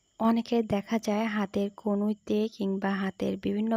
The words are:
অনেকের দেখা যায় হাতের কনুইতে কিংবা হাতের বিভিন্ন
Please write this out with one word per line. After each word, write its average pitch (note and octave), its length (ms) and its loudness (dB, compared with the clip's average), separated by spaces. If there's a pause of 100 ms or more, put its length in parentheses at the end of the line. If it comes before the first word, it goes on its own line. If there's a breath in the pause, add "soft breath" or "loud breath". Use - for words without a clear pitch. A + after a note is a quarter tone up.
(200)
অনেকের A#3 480 2
দেখা G#3 320 0
যায় G#3+ 260 -2
হাতের G3+ 460 -2
কনুইতে G#3 760 -2
কিংবা G3 460 -2
হাতের G3 440 -2
বিভিন্ন G#3 400 -2